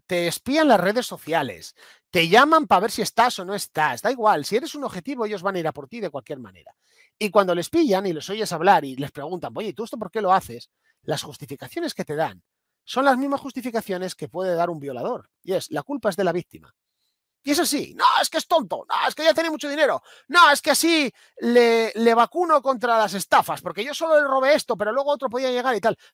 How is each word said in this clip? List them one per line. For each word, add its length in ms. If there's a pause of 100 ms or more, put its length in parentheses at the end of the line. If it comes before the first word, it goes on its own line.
te 220
espían 400
las 120
redes 260
sociales, 680 (340)
te 180
llaman 400
pa 120
ver 120
si 100
estás 380
o 60
no 100
estás, 460
da 100
igual, 340
si 120
eres 180
un 80
objetivo 420
ellos 160
van 140
a 40
ir 80
a 40
por 160
ti 120
de 100
cualquier 300
manera. 360 (420)
Y 120
cuando 260
les 140
pillan 360
y 80
los 160
oyes 220
hablar 340
y 100
les 160
preguntan, 440
"Oye, 140
¿y 40
tú 120
esto 120
por 140
qué 100
lo 120
haces?", 360 (340)
las 200
justificaciones 680
que 120
te 100
dan 280 (400)
son 220
las 120
mismas 240
justificaciones 760
que 120
puede 280
dar 140
un 100
violador, 500 (140)
y 100
es, 180
"La 120
culpa 260
es 80
de 60
la 80
víctima". 440 (680)
Y 80
es 80
así, 360
"No, 100 (160)
es 80
que 100
es 80
tonto, 420
no, 180
es 80
que 80
ya 100
tiene 160
mucho 200
dinero, 320 (260)
no, 240
es 100
que 100
así 400 (260)
le, 580
le 200
vacuno 460
contra 360
las 160
estafas, 480
porque 240
yo 80
solo 260
le 80
robé 280
esto, 200
pero 160
luego 200
otro 180
podía 220
llegar 240
y 40
tal". 180 (160)